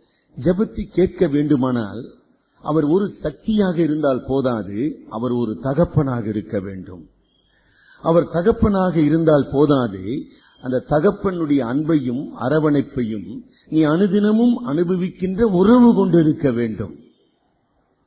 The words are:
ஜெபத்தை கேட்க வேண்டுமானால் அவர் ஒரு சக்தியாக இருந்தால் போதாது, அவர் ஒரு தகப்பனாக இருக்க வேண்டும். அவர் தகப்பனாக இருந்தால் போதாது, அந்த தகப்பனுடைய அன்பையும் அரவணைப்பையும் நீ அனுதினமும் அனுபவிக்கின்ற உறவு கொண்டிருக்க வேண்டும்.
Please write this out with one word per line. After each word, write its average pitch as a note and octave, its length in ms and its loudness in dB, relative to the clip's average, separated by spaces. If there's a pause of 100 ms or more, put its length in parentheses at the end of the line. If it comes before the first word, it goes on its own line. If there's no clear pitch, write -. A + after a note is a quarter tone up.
(360)
ஜெபத்தை F3+ 480 -2
கேட்க F3+ 440 0
வேண்டுமானால் B2+ 840 -2 (480)
அவர் D#3 220 0
ஒரு F3+ 260 0
சக்தியாக F#3 720 -2
இருந்தால் D3 460 0
போதாது, B2 720 -2 (100)
அவர் A#2+ 220 -6
ஒரு A#2+ 280 -4
தகப்பனாக C3+ 680 -2
இருக்க G#2 320 -4
வேண்டும். F#2 500 -12 (920)
அவர் D#3+ 280 2
தகப்பனாக F#3+ 640 2
இருந்தால் D#3 560 2
போதாது, C3+ 760 0 (360)
அந்த B2+ 280 -4
தகப்பனுடைய D#3 760 0
அன்பையும் C#3 640 -2 (100)
அரவணைப்பையும் B2+ 1000 -2 (260)
நீ D#3 140 0
அனுதினமும் G#3 880 2
அனுபவிக்கின்ற F3+ 720 -2
உறவு A3+ 520 6
கொண்டிருக்க E3 580 2
வேண்டும். A2 480 -6 (1080)